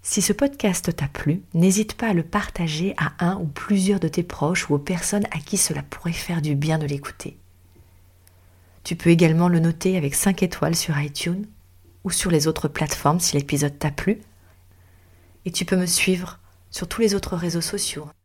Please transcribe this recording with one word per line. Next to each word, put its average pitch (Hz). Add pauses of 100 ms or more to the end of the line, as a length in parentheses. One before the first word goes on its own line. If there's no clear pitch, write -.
Si -
ce 202
podcast 208
t'a 139
plu, 156 (100)
n'hésite 190
pas 226
à 208
le 165
partager 170
à 156
un 175
ou 180
plusieurs 196
de 165
tes 170
proches 175
ou 143
aux 143
personnes 185
à 156
qui -
cela 143
pourrait -
faire 170
du 147
bien 156
de 151
l'écouter. - (1500)
Tu 175
peux 170
également 170
le 170
noter 165
avec 143
cinq 196
étoiles 165
sur 156
iTunes 170 (600)
ou 190
sur 175
les 151
autres 156
plateformes 151
si -
l'épisode 143
t'a 147
plu. 214 (1200)
Et 180
tu 175
peux 185
me 180
suivre 180 (320)
sur -
tous -
les 202
autres 185
réseaux 170
sociaux 151 (180)